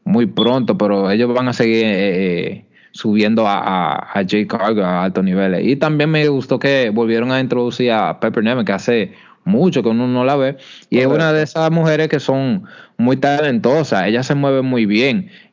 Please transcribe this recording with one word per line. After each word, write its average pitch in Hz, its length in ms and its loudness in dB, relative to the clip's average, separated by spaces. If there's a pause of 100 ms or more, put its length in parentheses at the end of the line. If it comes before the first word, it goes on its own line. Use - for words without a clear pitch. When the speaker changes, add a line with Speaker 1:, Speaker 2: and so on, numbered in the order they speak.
Speaker 1:
muy 113 220 2
pronto, 113 500 0
pero 98 340 0
ellos 120 220 0
van 127 160 -2
a 120 60 -4
seguir, 113 320 2
eh, 92 640 -2
eh, - 180 -12 (260)
subiendo 110 560 0
a, 117 100 0
a, 90 380 -2
a - 200 -10
Jade 101 300 0
Cargill 107 360 -2
a 90 220 0
altos 95 200 -2
niveles. 92 420 0
Y 135 100 2
también 151 340 0
me 151 180 2
gustó 131 300 -2
que 135 320 0
volvieron 113 420 0
a 131 80 0
introducir 123 520 -2
a 98 280 -2
Pepper 113 240 -2
Nevin, 120 220 0
que 101 60 0
hace 104 400 -2 (320)
mucho 139 380 2
que 110 80 -2
uno 120 160 0
no 123 180 0
la 139 120 2
ve, 135 200 -2 (320)
y 117 100 0
es 127 80 2
Speaker 2:
Correcto. 139 80 2
Speaker 1:
una 156 200 2
de 156 80 2
esas 160 280 -2
mujeres 160 380 2
que 151 100 0
son 131 460 -2 (320)
muy 127 220 2
talentosas, 135 880 0
ella 117 160 0
se 135 120 -2
mueve 139 280 2
muy 127 240 0
bien, 107 440 0 (220)